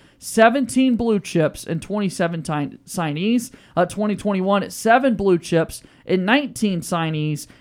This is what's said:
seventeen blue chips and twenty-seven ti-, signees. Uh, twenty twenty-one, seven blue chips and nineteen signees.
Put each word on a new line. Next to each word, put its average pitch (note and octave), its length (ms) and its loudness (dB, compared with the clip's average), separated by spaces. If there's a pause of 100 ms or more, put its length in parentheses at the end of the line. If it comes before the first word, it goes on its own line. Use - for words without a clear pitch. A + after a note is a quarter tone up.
(200)
seventeen B3 760 4
blue A3 240 2
chips - 460 0
and D#3+ 160 -4
twenty-seven E3+ 600 -2
ti-, D3 420 -6
signees. F#3 680 -2 (240)
Uh, F3+ 100 2
twenty G3+ 300 -2
twenty-one, G3 540 0
seven A#3+ 460 2
blue F#3 220 2
chips - 460 -2 (220)
and F#3 200 0
nineteen A3 540 0
signees. D#3 680 -2 (160)